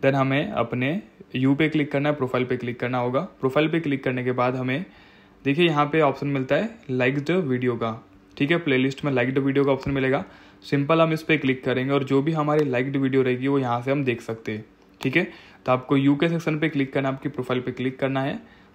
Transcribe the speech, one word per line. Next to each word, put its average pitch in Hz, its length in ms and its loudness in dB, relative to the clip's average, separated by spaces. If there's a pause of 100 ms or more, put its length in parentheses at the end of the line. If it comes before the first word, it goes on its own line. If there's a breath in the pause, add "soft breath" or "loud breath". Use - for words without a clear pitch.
Then 139 120 4
हमें 135 360 0
अपने 127 500 -2 (340)
यू 131 200 4
पे 156 140 2
क्लिक 147 240 0
करना 143 160 0
है, 147 60 2
प्रोफाइल 127 300 -2
पे 127 120 -4
क्लिक 120 240 -6
करना 127 180 -2
होगा। 127 300 -2 (120)
प्रोफाइल 151 280 2
पे 165 120 0
क्लिक 139 240 -4
करने 123 200 -2
के 127 80 -2
बाद 127 240 0
हमें, 131 280 -4 (600 loud breath)
देखिए 143 220 2
यहाँ 147 200 2
पे 160 140 2
ऑप्शन 143 260 2
मिलता 139 300 -2
है 208 120 -2 (220)
like 127 360 0
the 165 80 0 (140)
video 123 320 0
का, 113 100 -2 (460)
ठीक 143 140 -2
है, 170 80 2
प्लेलिस्ट 135 460 0
में 147 80 0
like 127 220 0
the 135 120 0
video 139 200 2
का 143 60 4
ऑप्शन 135 180 -2
मिलेगा। 135 340 0 (460 loud breath)
सिंपल 147 300 2
हम 160 120 4
इस 160 100 -2
पे 156 160 2
क्लिक 131 260 0
करेंगे 131 280 0
और 139 120 2
जो 135 180 4
भी 160 100 0
हमारी 151 380 2
liked 127 260 0
वीडियो 135 260 2
रहेगी 127 260 0
वो 139 100 2
यहाँ 123 240 0
से 127 80 -2
हम 143 140 0
देख 120 180 -2
सकते 113 300 -8
हैं, 107 120 -8 (360)
ठीक 131 160 0
है। 175 80 2 (420 loud breath)
तो 127 60 2
आपको 127 240 2
यू 139 200 4
के 170 120 2
सेक्शन 160 300 -2
पे 156 100 0
क्लिक 139 240 -2
करना 135 160 0
है, 135 60 -2
आपकी 135 140 -8
प्रोफाइल 127 320 -4
पे 123 120 -6
क्लिक 127 260 -4
करना 135 240 -2
है 156 160 -4 (360 loud breath)